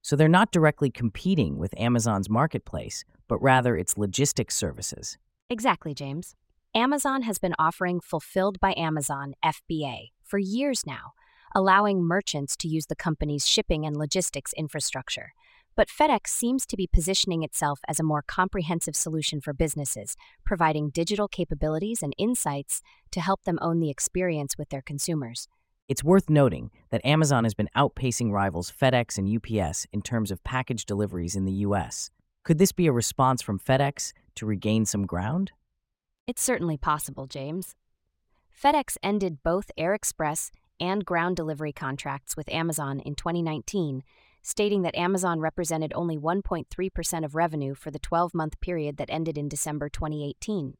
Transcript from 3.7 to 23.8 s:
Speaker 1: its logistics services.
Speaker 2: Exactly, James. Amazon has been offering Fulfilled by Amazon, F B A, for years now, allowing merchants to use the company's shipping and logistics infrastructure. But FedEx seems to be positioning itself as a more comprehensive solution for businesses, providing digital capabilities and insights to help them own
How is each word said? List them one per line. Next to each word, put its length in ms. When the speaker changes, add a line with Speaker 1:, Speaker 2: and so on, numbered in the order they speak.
Speaker 1:
its 220
logistics 580
services. 640
Speaker 2:
Exactly, 460
James. 400
Amazon 480
has 160
been 200
offering 400
Fulfilled 640
by 160
Amazon, 560
F 240
B 200
A, 260
for 140
years 480
now, 300
allowing 480
merchants 560
to 100
use 200
the 60
company's 520
shipping 400
and 100
logistics 560
infrastructure. 800
But 140
FedEx 400
seems 380
to 100
be 100
positioning 560
itself 460
as 100
a 60
more 180
comprehensive 720
solution 460
for 140
businesses, 600
providing 460
digital 380
capabilities 720
and 160
insights 640
to 120
help 220
them 180
own 180